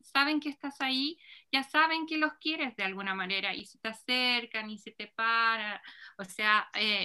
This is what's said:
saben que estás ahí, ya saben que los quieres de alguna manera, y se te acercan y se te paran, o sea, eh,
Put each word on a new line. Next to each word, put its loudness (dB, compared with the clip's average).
saben 2
que -4
estás -10
ahí, -2
ya 0
saben 2
que -4
los 2
quieres -4
de -2
alguna -4
manera, -2
y -10
se -20
te -6
acercan -2
y -10
se -14
te -12
paran, 0
o -10
sea, 2
eh, 0